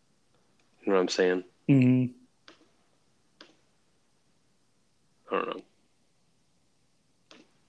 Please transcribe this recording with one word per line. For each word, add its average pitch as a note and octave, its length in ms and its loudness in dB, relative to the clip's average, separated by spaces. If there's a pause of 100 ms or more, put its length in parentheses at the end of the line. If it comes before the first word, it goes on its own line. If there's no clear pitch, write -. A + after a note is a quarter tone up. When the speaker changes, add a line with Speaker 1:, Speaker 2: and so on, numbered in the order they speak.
(800)
Speaker 1:
You G2+ 120 -2
know - 20 4
what F#2 60 4
I'm F2+ 80 0
saying? F#2 340 0 (240)
Speaker 2:
Mm-hmm. B2+ 460 2 (3250)
Speaker 1:
I G2 60 -8
don't F2+ 120 -6 (100)
know. - 40 -18 (2000)